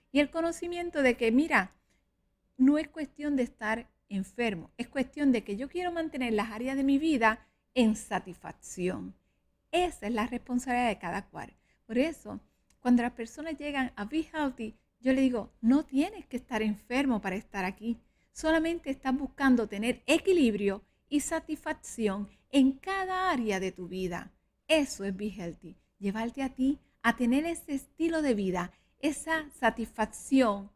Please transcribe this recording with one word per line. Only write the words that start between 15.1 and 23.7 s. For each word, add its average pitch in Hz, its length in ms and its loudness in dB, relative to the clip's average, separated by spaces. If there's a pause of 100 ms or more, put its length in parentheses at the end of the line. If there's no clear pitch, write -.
le 262 80 2
digo, 247 300 0 (100)
no 262 240 6
tienes 349 420 -2
que 254 100 -10
estar 226 260 -4
enfermo 240 580 0
para 185 160 -4
estar 196 280 -6
aquí. 214 340 -6 (340)
Solamente 320 580 0
estás 269 260 -2
buscando 262 520 2
tener 226 380 -4
equilibrio 226 800 2 (240)
y 294 120 0
satisfacción 277 1080 -4 (220)
en 269 220 6
cada 370 580 -2
área 220 300 0
de 185 120 -4